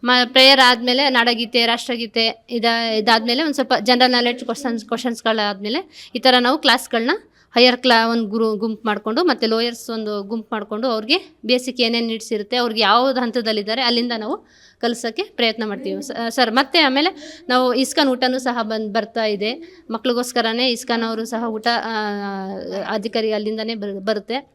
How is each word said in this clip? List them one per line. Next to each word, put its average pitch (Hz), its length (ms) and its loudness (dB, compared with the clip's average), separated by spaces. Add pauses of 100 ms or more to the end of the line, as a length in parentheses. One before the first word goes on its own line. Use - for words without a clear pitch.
ಮ-, 240 60 0 (140)
ಪ್ರೇಯರ್ 262 420 8
ಆದಮೇಲೆ 247 420 2
ನಾಡಗೀತೆ, 233 580 2
ರಾಷ್ಟ್ರಗೀತೆ 233 840 -2
ಇದ-, 233 460 0
ಇದಾದ್ಮೇಲೆ 233 460 2
ಒಂದು 302 120 0
ಸ್ವಲ್ಪ 262 280 0
ಜನರಲ್ 247 300 4
ನಾಲೆಡ್ಜ್ 240 320 0
ಕ್ವಶನ್ಸ್, 233 400 -6
ಕ್ವಶನ್ಸ್ಗಳಾದ್ಮೇಲೆ 226 1300 -4
ಈ 247 40 -4
ಥರ 254 220 6
ನಾವು 254 180 2
ಕ್ಲಾಸ್ಗಳನ್ನ 240 520 2 (440)
ಹೈಯರ್ 247 220 6
ಕ್ಲಾ-, 233 340 4
ಒಂದು 233 160 -2
ಗ್ರೂ-, 220 320 -2
ಗುಂಪು 220 280 -6
ಮಾಡಿಕೊಂಡು, 220 380 -2
ಮತ್ತು 269 220 0
ಲೋಯರ್ಸ್ 233 440 -2
ಒಂದು 214 320 -6
ಗುಂಪು 214 300 -8
ಮಾಡಿಕೊಂಡು, 220 360 -6
ಅವ್ರಿಗೆ 233 480 -2 (100)
ಬೇಸಿಕ್ 247 340 -2
ಏನೇನು 233 260 0
ನೀಡ್ಸ್ 226 260 -6
ಇರುತ್ತೆ, 208 240 -4
ಅವ್ರಿಗೆ 233 240 -2
ಯಾವ್ದು 240 400 4
ಹಂತದಲ್ಲಿದ್ದಾರೆ 220 600 -2
ಅಲ್ಲಿಂದ 240 360 0
ನಾವು 254 280 -6 (340)
ಕಲಿಸೋಕ್ಕೆ 240 420 -4
ಪ್ರಯತ್ನ 233 440 -2
ಮಾಡ್ತೀವಿ 196 360 -6
ಸ-, - 80 -12 (180)
ಸರ್. 226 240 0
ಮತ್ತು 277 340 4
ಆಮೇಲೆ 294 600 -2
ನಾವು 254 260 2
ಇಸ್ಕಾನ್ 269 340 0
ಊಟನೂ 254 300 0
ಸಹ 247 240 -4
ಬಂದು 220 300 -4
ಬರ್ತಾ 220 320 -2
ಇದೆ. 220 680 -6
ಮಕ್ಳಿಗೋಸ್ಕರನೇ 240 800 -2
ಇಸ್ಕಾನ್ 233 380 -4
ಅವರು 226 160 -6
ಸಹ 226 240 -6
ಊಟ, 220 180 -6 (180)
ಆ, 196 1080 -6
ಅಧಿಕಾರಿ 220 380 -4
ಅಲ್ಲಿಂದನೇ 220 420 -4
ಬರ್-, 202 260 -8
ಬರುತ್ತೆ. 220 540 -6